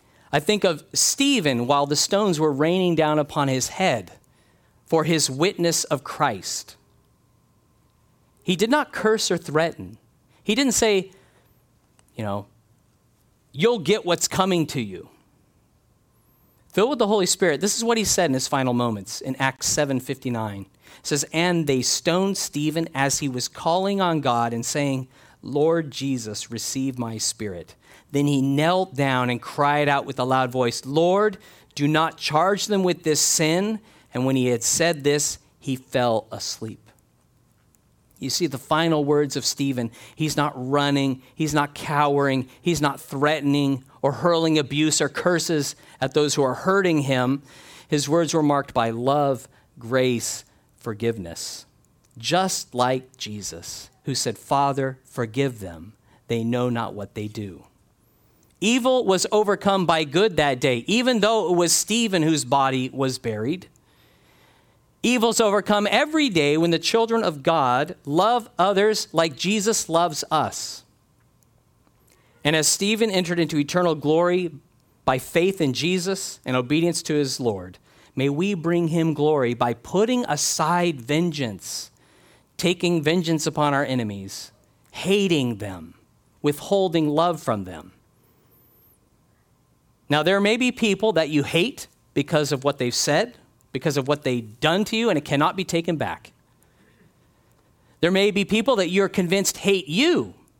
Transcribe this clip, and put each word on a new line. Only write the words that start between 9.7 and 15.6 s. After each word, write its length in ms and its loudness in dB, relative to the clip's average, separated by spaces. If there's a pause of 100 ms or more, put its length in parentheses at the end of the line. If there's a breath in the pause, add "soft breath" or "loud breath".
He 120 0
didn't 180 2
say, 380 2 (1040 soft breath)
you 80 -8
know, 240 -6 (1040)
"You'll 280 0
get 260 0
what's 220 0
coming 400 2
to 140 -6
you." 280 -10 (1600)